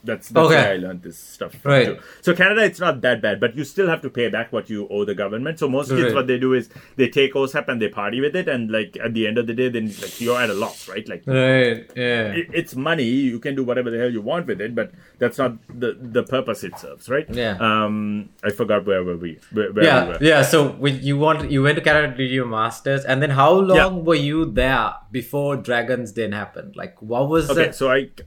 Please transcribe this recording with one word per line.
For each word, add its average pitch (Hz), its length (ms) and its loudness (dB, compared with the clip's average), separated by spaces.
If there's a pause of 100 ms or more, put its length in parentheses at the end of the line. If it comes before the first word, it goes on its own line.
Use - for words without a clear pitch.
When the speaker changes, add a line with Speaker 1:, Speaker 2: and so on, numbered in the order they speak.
Speaker 1:
That's, 113 260 -8
that's 160 160 6
Speaker 2:
Okay. 160 100 6
Speaker 1:
where 113 180 4
I 95 40 -2
learned 90 240 -8
this 85 160 -16
stuff - 380 -12
from - 160 -2
Speaker 2:
Right. 131 160 6
Speaker 1:
too. - 100 -6 (240)
So 175 140 2
Canada, 202 280 4
it's 190 160 0
not 160 220 0
that 123 180 2
bad, 104 200 -2
but 120 160 0
you 147 80 -6
still 190 240 0
have 160 160 0
to 131 80 -6
pay 120 180 -2
back 110 240 -6
what 107 160 -4
you 104 220 -6
owe 101 140 -2
the 101 100 -4
government. 113 420 -6
So 151 100 -2
most 131 220 -2
kids, 131 140 2
Speaker 2:
Right. 117 100 2
Speaker 1:
what 127 140 0
they 127 100 2
do 127 160 2
is 123 160 0 (260)
they 127 120 2
take 135 260 2
osap 135 340 -2
and 123 140 -2
they 104 60 0
party 107 340 -4
with 143 140 -2
it, 180 120 -2
and, 120 220 -2
like, 107 340 -2
at 117 120 -4
the 110 100 0
end 110 140 0
of 117 80 -2
the 117 80 -4
day, 127 140 0
then, 117 160 -4 (180)
like, 92 180 -10
you're 120 180 0
at 117 120 0
a - 20 -2
loss, 101 340 -6
right? 101 220 -10
Like, 90 160 -12
Speaker 2:
Right. 131 720 2
Yeah. 117 380 -2
Speaker 1:
it, 170 200 -4
it's 165 220 -4
money. 147 300 -2
You 123 340 0
can 139 160 -6
do 135 80 -2
whatever 123 260 -2
the 117 80 -4
hell 123 140 0
you 110 100 -4
want 165 240 -4
with 98 160 -4
it, 113 140 -6
but 110 160 -4 (260)
that's 120 220 -2
not 127 140 0 (260)
the, 117 200 -4
the 120 220 -2
purpose 120 420 -4
it 92 140 -12
serves, 71 320 -20
right? 147 220 -2
Speaker 2:
Yeah. 113 280 -4
Speaker 1:
Um, 107 680 0 (140)
I 101 80 0
forgot 104 340 0
where 95 180 2
were 90 140 -4
we. 82 220 -10 (120)
Where, 104 200 0
where 101 140 4
Speaker 2:
Yeah, 135 180 6
Speaker 1:
we 87 80 -4
were. - 100 -6
Speaker 2:
yeah. 147 220 6
So 147 260 4
when 135 320 -2
you 143 160 0
want, 147 320 2
you 139 140 2
went 151 140 2
to 165 60 -6
Canada 151 280 4
to 123 60 -10
do 135 60 0
your 127 220 -2
masters, 117 580 -2
and 135 200 0
then 147 80 0
how 151 300 6
Speaker 1:
Yeah. 185 240 6
Speaker 2:
long 180 200 -2
were 170 80 4 (160)
you 156 160 0
there 123 460 0 (200)
before 143 440 -2
Dragon's 120 560 -2
Den 107 220 -4
happened? 101 420 -10
Like, 87 260 -14
what 120 280 -2
was 156 200 2
Speaker 1:
Okay, 156 180 4
Speaker 2:
the - 60 -6
Speaker 1:
so 135 180 0
I 135 180 0 (160)